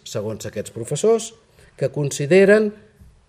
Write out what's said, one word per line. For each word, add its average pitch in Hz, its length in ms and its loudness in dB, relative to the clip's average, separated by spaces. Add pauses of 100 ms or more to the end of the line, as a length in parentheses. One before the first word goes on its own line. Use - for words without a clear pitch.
segons 107 480 -10
aquests - 240 -10
professors, 208 560 -2 (480)
que 139 160 -4
consideren 190 800 2 (560)